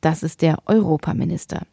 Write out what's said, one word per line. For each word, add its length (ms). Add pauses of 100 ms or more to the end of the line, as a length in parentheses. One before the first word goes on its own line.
das 240
ist 180
der 240
Europaminister. 960 (100)